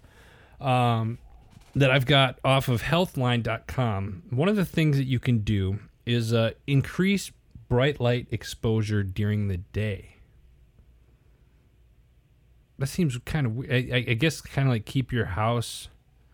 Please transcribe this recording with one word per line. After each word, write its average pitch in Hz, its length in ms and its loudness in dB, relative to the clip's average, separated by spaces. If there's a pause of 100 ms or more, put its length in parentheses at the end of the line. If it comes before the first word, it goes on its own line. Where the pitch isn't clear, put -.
(600)
um, 120 580 0 (560)
that 135 160 4
I've 131 160 4
got 135 380 4
off 131 240 2
of 120 160 0
healthline 131 580 0
dot 110 240 -6
com. 98 640 -4
One 139 200 0
of 214 80 2
the 180 80 2
things 156 320 2
that 135 80 0
you 127 140 0
can 120 200 2
do 101 400 0 (260)
is, 117 280 0
uh, 113 180 2 (160)
increase 180 640 0 (380)
bright 131 320 2
light 123 280 0
exposure 107 720 -2
during 104 460 -2
the 92 100 -2
day. - 600 -8 (2500)
That 135 100 -2
seems 139 320 -2
kind 147 280 -2
of 110 80 -2
we-, 135 160 -8
I, 123 40 0 (200)
I, 123 140 0
I 120 60 2
guess 147 260 0
kinda 139 280 0
like 117 160 0
keep - 260 -4
your 113 140 0
house, 110 600 -4 (460)